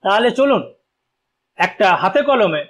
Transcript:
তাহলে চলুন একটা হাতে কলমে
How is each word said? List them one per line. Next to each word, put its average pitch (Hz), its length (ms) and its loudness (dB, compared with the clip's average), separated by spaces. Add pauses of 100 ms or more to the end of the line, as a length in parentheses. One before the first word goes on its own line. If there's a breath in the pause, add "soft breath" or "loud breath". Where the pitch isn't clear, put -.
তাহলে 220 280 0
চলুন 269 440 0 (840)
একটা 185 400 0
হাতে 285 260 0
কলমে 190 480 0